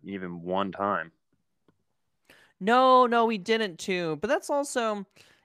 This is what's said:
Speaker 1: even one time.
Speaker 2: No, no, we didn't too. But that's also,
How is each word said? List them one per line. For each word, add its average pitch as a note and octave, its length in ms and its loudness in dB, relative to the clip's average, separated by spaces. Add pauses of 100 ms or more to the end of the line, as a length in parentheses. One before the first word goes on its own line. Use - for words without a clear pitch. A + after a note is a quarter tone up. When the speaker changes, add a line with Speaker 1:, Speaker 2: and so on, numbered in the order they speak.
Speaker 1:
even F2+ 380 -12
one F#2 280 -4
time. F2+ 400 -6 (1500)
Speaker 2:
No, B3+ 460 6
no, A#3 180 2
we A3+ 120 0
didn't G3+ 440 -2
too. F3 400 -4
But G#3+ 80 -6
that's D#4 200 -2
also, A#3 560 -4 (400)